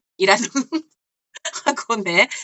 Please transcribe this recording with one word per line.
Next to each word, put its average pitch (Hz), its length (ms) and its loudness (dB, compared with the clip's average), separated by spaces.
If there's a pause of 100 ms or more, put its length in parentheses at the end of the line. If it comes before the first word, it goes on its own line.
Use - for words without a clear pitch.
(180)
<laughs> 269 720 0 (760)
학원에 214 640 2 (160)